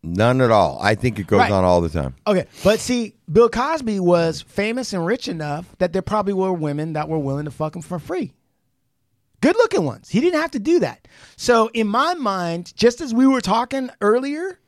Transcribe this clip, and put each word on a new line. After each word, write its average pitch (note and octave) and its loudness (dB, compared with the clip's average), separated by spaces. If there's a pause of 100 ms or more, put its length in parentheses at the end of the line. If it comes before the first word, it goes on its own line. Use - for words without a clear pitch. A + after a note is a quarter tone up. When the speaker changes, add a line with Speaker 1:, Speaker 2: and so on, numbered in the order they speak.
Speaker 1:
None A2 2
at B2 4
all. F2+ 4
I G#2+ 2
think A2+ -2
it F#2 -6
goes G2+ 4
Speaker 2:
Right. A3 2
Speaker 1:
on F#2+ 2
all F2+ 6
the E2+ -2
time. C#2+ -6 (100)
Speaker 2:
Okay, G3 0 (180)
but A3 4
see, A#3+ -4 (160)
Bill A3+ 6
Cosby A#3 -2
was E3+ 2
famous A3 -4
and E3+ -4
rich A3+ -4
enough D#3 -8
that F3+ -2
there F#3 -2
probably G3+ -2
were F#3+ 0
women D#3 -4
that D#3 -4
were D#3+ -2
willing C#3 -4
to C#3+ -10
fuck D#3 -8
him E3+ -12
for E3+ -8
free. D4+ -8 (1080)
Good-looking F#4+ 2
ones. A#2+ -8
He G#3+ 0
didn't D#4+ 0
have E4 -6
to C#4+ -6
do D#4+ 2
that. - -6 (300)
So A3+ 2
in A3+ -2
my C4+ 0
mind, F3+ -6
just A#3+ 2
as A#3 -6
we C4 4
were C4 2
talking B3 -2 (100)
earlier C#4 -2